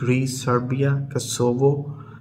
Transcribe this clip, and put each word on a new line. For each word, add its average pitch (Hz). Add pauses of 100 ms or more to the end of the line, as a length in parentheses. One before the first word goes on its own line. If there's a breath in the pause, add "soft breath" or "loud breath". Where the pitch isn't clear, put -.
Greece, 127
Serbia, 135
Kosovo 127 (220 loud breath)